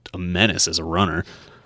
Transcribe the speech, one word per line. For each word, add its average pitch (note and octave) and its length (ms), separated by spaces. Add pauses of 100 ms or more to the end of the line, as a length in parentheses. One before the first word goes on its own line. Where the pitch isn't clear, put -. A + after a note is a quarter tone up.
(120)
a F#2+ 60
menace F2+ 500
as F2 100
a E2 60
runner, E2 400 (420)